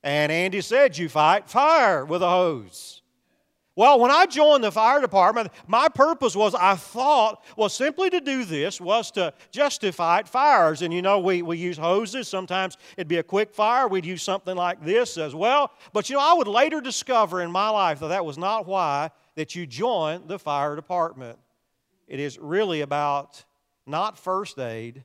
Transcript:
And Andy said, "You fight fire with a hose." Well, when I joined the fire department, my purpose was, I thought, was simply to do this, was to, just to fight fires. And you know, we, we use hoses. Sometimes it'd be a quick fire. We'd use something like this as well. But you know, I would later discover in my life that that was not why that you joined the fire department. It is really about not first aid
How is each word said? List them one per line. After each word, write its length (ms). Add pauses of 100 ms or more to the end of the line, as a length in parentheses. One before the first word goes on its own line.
And 280
Andy 300
said, 360
"You 100
fight 400
fire 560
with 200
a 60
hose." 720 (720)
Well, 240
when 100
I 160
joined 380
the 80
fire 280
department, 520 (160)
my 200
purpose 480
was, 200
I 180
thought, 720 (120)
was 200
simply 340
to 100
do 240
this, 380
was 300
to, 240 (160)
just 300
to 100
fight 360
fires. 540
And 100
you 120
know, 160
we, 240
we 160
use 180
hoses. 500
Sometimes 480 (220)
it'd 100
be 100
a 60
quick 300
fire. 340
We'd 160
use 200
something 320
like 280
this 360
as 160
well. 340 (240)
But 160
you 60
know, 80
I 100
would 140
later 340
discover 580
in 120
my 180
life 300
that 80
that 180
was 140
not 260
why 460 (240)
that 180
you 140
joined 600
the 120
fire 360
department. 600 (720)
It 120
is 200
really 420
about 640 (400)
not 320
first 400
aid 480